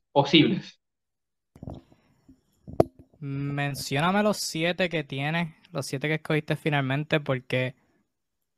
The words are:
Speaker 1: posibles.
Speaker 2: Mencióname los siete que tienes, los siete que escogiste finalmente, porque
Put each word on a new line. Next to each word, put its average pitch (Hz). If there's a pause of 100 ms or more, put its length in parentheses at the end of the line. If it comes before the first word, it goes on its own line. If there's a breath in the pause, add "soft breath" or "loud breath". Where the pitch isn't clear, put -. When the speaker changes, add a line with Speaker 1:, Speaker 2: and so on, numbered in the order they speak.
(120)
Speaker 1:
posibles. - (2500)
Speaker 2:
Mencióname 143
los 208
siete 175
que 160
tienes, 156 (160)
los 147
siete 139
que 156
escogiste 151
finalmente, 143
porque 127 (840)